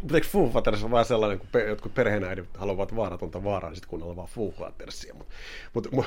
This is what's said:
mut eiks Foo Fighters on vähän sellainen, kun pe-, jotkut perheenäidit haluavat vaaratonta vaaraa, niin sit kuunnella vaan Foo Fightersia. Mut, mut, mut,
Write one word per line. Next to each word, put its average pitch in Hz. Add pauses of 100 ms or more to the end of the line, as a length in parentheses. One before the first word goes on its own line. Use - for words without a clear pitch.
mut 143
eiks 160
Foo 170
Fighters 107
on 113
vähän 117
sellainen, 107
kun -
pe-, 110
jotkut 107
perheenäidit 98
haluavat 98
vaaratonta 92
vaaraa, 98
niin 92
sit 92
kuunnella 85
vaan 87
Foo 107
Fightersia. -
Mut, - (460)
mut, 117
mut, 131